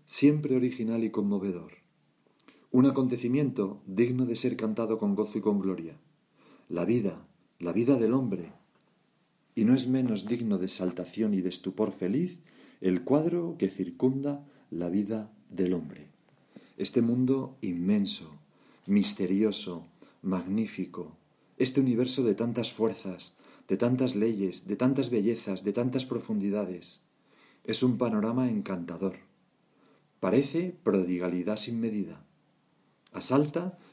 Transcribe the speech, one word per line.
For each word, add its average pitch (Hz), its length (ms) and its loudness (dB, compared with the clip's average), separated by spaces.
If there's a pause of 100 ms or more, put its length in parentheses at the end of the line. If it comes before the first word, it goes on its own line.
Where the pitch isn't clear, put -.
siempre 147 480 2
original 117 480 0
y 110 80 0
conmovedor. 98 600 -2 (1000)
Un 127 160 8
acontecimiento 123 960 0
digno 120 420 2
de 113 100 -2
ser 113 200 -2
cantado 110 400 -2
con 104 200 0
gozo 107 220 -2
y - 20 0
con 104 180 2
gloria. 85 400 -4 (680)
La 85 160 -2
vida, 101 420 0 (320)
la 87 140 -4
vida 120 240 4
del 113 160 4
hombre. 98 400 -2 (1040)
Y 113 80 2
no 120 100 8
es 127 140 2
menos 117 400 0
digno 117 300 0
de 90 80 -2
exaltación 92 680 -2
y 92 60 2
de 90 80 -2
estupor 98 440 -2
feliz 131 460 -2 (420)
el 92 220 2
cuadro 170 560 0
que 95 100 0
circunda 135 800 -2 (240)
la 87 180 -4
vida 104 440 -2 (180)
del 90 220 0
hombre. - 340 -6 (720)
Este 117 240 2
mundo 127 580 2
inmenso, 90 800 0 (480)
misterioso, 95 1040 2 (340)
magnífico, 92 960 -4 (420)
este 127 220 2
universo 127 420 2
de 107 140 4
tantas 117 360 -2
fuerzas, 104 640 -4 (320)
de - 100 2
tantas 127 380 2
leyes, 101 540 0
de 101 80 -2
tantas 127 340 2
bellezas, 107 540 0
de 101 80 0
tantas 127 340 -2
profundidades, 101 960 -4 (640)
es 113 180 0
un 127 160 4
panorama 117 500 0
encantador. 92 680 -4 (1040)
Parece 165 640 2
prodigalidad 90 720 0
sin 117 240 -4
medida. 101 440 -4 (880)
Asalta, 151 640 0 (160)